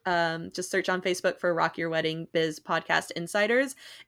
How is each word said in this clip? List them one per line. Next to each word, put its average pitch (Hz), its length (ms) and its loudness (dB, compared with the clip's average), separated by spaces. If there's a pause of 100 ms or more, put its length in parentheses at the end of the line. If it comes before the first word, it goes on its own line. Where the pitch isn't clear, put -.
um, 170 460 0
just - 180 -6
search 185 180 0
on 185 140 0
Facebook 185 360 0
for 180 140 2
Rock 165 240 2
Your 165 140 -4
Wedding 160 420 -2
Biz 160 260 0
Podcast 165 520 0
Insiders 214 640 0 (320)